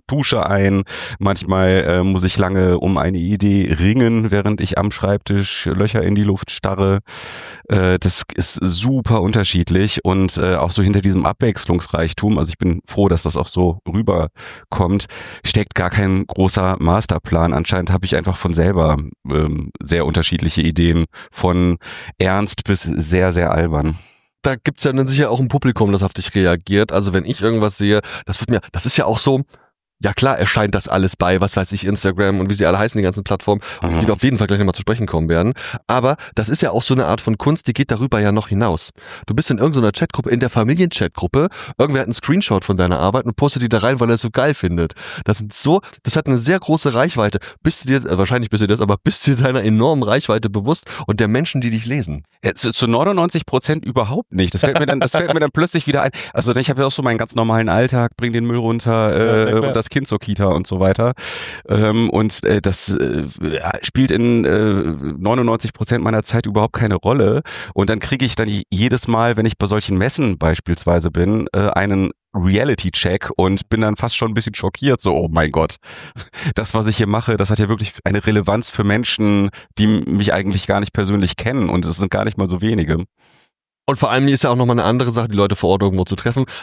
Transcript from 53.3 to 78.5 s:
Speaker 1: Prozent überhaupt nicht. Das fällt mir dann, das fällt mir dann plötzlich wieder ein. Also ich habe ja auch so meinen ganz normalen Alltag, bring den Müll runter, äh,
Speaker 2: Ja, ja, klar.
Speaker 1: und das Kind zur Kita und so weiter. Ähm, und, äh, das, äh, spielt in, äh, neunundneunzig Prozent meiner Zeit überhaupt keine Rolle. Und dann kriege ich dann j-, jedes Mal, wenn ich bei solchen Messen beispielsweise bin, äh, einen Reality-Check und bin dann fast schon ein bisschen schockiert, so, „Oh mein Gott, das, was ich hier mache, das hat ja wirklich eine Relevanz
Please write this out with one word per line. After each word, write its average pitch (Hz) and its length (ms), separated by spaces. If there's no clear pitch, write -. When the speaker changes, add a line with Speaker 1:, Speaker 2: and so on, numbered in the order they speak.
Speaker 1:
Prozent - 360
überhaupt 123 480
nicht. 92 220
Das 101 80
fällt 143 180
mir 147 60
dann, 135 140
das 131 140
fällt 165 200
mir 160 60
dann 147 120
plötzlich 165 360
wieder 143 160
ein. 131 80
Also 117 200
ich 131 140
habe 131 120
ja 139 40
auch 135 60
so - 100
meinen 120 160
ganz 113 160
normalen 113 340
Alltag, 117 480
bring 120 160
den 117 140
Müll 120 120
runter, 113 580
äh, 110 100
Speaker 2:
Ja, 110 140
ja, 110 60
klar. 113 120
Speaker 1:
und 127 60
das 113 140
Kind 135 180
zur 104 120
Kita 101 260
und 90 220
so 92 120
weiter. 95 340
Ähm, 107 420
und, 107 360
äh, 104 160
das, - 280
äh, 73 360
spielt 131 300
in, 117 340
äh, 98 480
neunundneunzig 113 560
Prozent 117 300
meiner 110 200
Zeit 113 220
überhaupt 104 280
keine 104 220
Rolle. 117 460
Und 98 160
dann 107 100
kriege 131 260
ich 113 100
dann 110 120
j-, 101 240
jedes 120 360
Mal, 117 300
wenn 110 80
ich 110 120
bei 104 100
solchen 101 300
Messen 110 400
beispielsweise 85 760
bin, 95 420
äh, 101 160
einen 98 420
Reality-Check 95 1000
und 95 340
bin 110 120
dann 107 140
fast 117 200
schon 113 160
ein - 20
bisschen 110 200
schockiert, 127 480
so, 90 120
„Oh 82 180
mein 78 200
Gott, 80 260
das, - 200
was 110 120
ich 110 120
hier 107 100
mache, 110 280
das 101 140
hat 107 80
ja 104 100
wirklich 107 260
eine 101 240
Relevanz 107 420